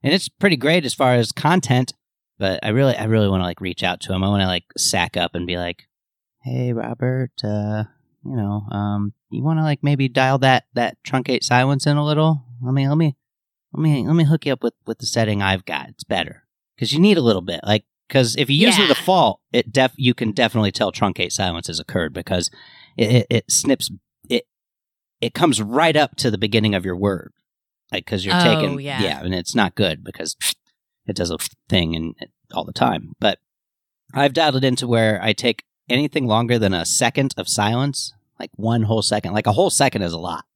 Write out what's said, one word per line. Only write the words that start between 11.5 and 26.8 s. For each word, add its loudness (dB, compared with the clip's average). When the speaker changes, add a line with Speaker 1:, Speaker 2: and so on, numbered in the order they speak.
Speaker 1:
in 2
a 0
little? 2
Let -2
me, 0
let 2
me, 2
let -6
me, 2
let 2
me 6
hook 2
you -2
up -6
with, -2
with -8
the -8
setting 0
I've 0
got. -8
It's -20
better." -6
'Cause -4
you -2
need 6
a 2
little 4
bit, -8
like, 0
'cause 2
if 0
you 2
use 6
the 4
Speaker 2:
Yeah. 2
Speaker 1:
default, 2
it 0
def-, 4
you 2
can -2
definitely 2
tell 0
truncate -2
silence -4
has -6
occurred -4
because -4
it, 2
it, 4
it -2
snips, 0
it, -2
it -4
comes 0
right 2
up 0
to 0
the -2
beginning 2
of -2